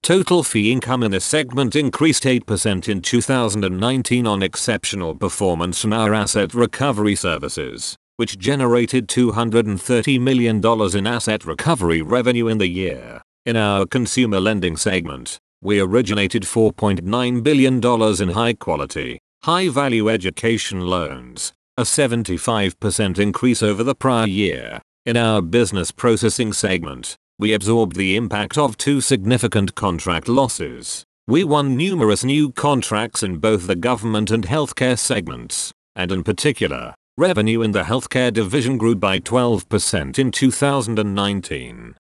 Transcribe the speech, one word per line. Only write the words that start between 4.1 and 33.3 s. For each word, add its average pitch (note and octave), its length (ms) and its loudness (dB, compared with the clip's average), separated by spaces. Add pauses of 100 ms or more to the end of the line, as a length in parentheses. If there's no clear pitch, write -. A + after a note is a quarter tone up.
on G2+ 160 2
exceptional F#2 720 -4
performance F2+ 680 -2
from G#2+ 120 0
our A2 220 2
asset G2+ 380 0
recovery A2+ 640 0
services, D2 800 -6 (220)
which G#2+ 220 -4
generated B2 720 0
two B2 220 2
hundred A2+ 360 2
and G2 140 -2
thirty B2+ 380 0
million A#2+ 420 2
dollars G#2+ 360 2
in G2 100 0
asset A2+ 380 -2
recovery E2+ 580 0
revenue A#2+ 460 2
in A2 100 0
the G2 80 2
year. E2 560 -6 (240)
In A#2 100 0
our G2+ 300 2
consumer A#2 540 0
lending F#2 360 0
segment, E2 600 -4 (240)
we G2+ 160 2
originated G2+ 680 0
four A2 280 2
point F#2+ 320 0
nine B2 380 -2
billion C3 360 4
dollars A2 420 2
in F2+ 100 0
high A2+ 240 0
quality, D2 680 -6 (240)
high F3 240 2
value A#2+ 400 2
education G2+ 720 -2
loans, D2 720 -4 (240)
a B2 80 0
seventy-five A2+ 960 0
percent F#2+ 380 0
increase G#2 440 2
over G#2 220 0
the C3 100 -2
prior A#2+ 320 0
year. D#2 540 -2 (260)
In A#2+ 100 0
our A2 240 4
business F#2 520 0
processing A2+ 600 0
segment, E2 640 -4 (220)
we G#2+ 140 2
absorbed G#2 420 2
the F#2+ 220 0
impact G#2 420 -2
of C3+ 180 0
two C#3+ 240 0
significant A2 760 2
contract F2 520 -2
losses. A#2 760 -2 (240)
We D#3+ 160 4
won C#3+ 320 2
numerous C#3 480 2
new C#3+ 260 2
contracts A#2 720 -2
in F#2 160 -4